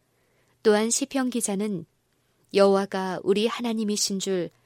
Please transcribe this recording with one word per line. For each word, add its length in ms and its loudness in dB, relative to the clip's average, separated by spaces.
또한 280 4
시편 400 -2
기자는 560 -4
여호와가 680 2
우리 240 2
하나님이신 720 -2
줄 300 -2